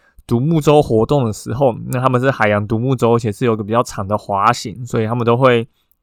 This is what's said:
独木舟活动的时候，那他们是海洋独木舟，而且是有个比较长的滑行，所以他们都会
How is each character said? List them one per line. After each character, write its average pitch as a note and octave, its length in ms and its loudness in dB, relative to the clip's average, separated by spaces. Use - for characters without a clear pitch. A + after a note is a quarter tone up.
独 A#2+ 140 0
木 D#3 200 0
舟 D3 220 6
活 A2+ 240 2
动 C#3+ 200 2
的 A2 60 -2
时 A#2 220 -10
候， B2 220 0
那 B2+ 80 -2
他 C3 100 0
们 B2+ 100 2
是 C3 120 2
海 A2 160 0
洋 G#2 180 0
独 A2 140 -2
木 B2+ 160 -2
舟， A#2 180 2
而 A#2 60 2
且 A2+ 120 -4
是 C3 140 -4
有 A2+ 100 2
个 G#2+ 80 -6
比 G2+ 80 -8
较 A#2+ 120 2
长 G2 240 -10
的 G#2 100 0
滑 G2+ 340 0
行， A#2+ 320 -8
所 A#2+ 160 -4
以 A2 60 -2
他 A2 80 -6
们 A#2+ 100 -4
都 A#2 140 2
会 B2 300 2